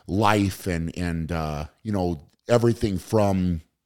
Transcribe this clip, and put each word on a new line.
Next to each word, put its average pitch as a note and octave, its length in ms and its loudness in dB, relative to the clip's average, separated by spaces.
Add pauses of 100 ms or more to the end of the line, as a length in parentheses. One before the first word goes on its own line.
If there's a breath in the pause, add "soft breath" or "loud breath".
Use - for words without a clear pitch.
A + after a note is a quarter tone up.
life G2+ 600 2
and, E2 320 -4
and, E2+ 320 -4
uh, D2+ 360 -4 (160)
you G#2+ 100 -6
know, F2+ 300 -2 (260)
everything A#2 500 2
from, F#2+ 600 0 (260)